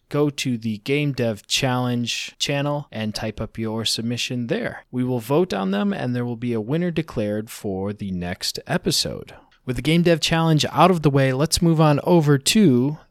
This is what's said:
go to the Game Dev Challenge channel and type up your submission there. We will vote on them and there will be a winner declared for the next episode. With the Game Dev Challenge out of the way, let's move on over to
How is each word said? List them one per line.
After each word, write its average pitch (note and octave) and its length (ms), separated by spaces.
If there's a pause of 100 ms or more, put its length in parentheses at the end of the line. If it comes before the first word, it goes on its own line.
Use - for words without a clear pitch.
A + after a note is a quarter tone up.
go D3 220
to B2+ 260
the A2 220
Game C#3+ 340
Dev A#2 320
Challenge B2 920
channel D3 520
and G#2+ 220
type - 260
up A2+ 200
your A2 260
submission A#2+ 600
there. A3 420
We B2+ 140
will B2+ 160
vote D3+ 340
on F#3+ 160
them G3+ 240
and B2 220
there A#2+ 100
will A#2+ 100
be A#2+ 180
a A2 80
winner E3 280
declared G#2+ 640
for G2 420
the G2+ 160
next F2 560
episode. - 720 (280)
With B2 120
the A#2+ 80
Game E3 180
Dev E3 180
Challenge E3 520
out E3 180
of E3+ 140
the D3 80
way, C3+ 220
let's C#3+ 280
move E3 180
on D3+ 240
over D3 360
to D3 580 (140)